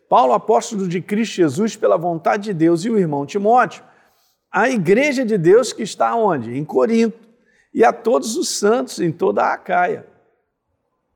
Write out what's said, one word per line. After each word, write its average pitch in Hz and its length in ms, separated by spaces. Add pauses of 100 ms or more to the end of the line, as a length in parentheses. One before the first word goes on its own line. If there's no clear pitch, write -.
Paulo, 247 260
apóstolo 214 520
de 175 140
Cristo 208 360
Jesus, 175 380
pela - 220
vontade 175 480
de 214 100
Deus, 165 300
e 240 60
o 226 80
irmão 147 260
Timóteo, 208 580 (680)
a 214 180
igreja 254 560
de 214 140
Deus 185 340
que - 100
está 226 320
onde? 151 420
Em 151 80
Corinto, 226 640 (460)
e 220 100
a 233 80
todos 247 460
os 339 140
santos 240 500
em 175 100
toda 196 320
a - 120
Acaia. 180 520 (1080)